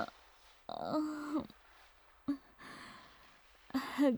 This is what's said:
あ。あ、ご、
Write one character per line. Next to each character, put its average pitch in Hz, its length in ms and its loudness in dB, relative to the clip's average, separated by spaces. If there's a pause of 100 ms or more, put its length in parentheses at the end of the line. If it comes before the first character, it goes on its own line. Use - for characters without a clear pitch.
(680)
あ。 - 0 -
あ、 76 340 -2 (3000)
ご、 285 180 10